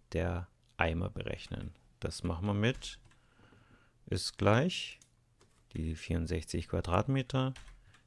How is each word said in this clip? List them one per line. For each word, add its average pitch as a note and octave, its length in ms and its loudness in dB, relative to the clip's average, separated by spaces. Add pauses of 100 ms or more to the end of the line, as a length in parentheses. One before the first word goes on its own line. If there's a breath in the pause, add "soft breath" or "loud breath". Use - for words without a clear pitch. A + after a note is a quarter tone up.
(120)
der F2 360 -2 (280)
Eimer E2+ 340 2
berechnen. - 640 -8 (240)
Das - 240 -6
machen F2 240 -2
wir G#2 80 2
mit, G#2+ 440 0 (1080 soft breath)
ist - 320 -4
gleich A#2 600 4 (760)
die D#2+ 220 -2
vierundsechzig E2+ 720 -2
Quadratmeter C3 840 2 (540 soft breath)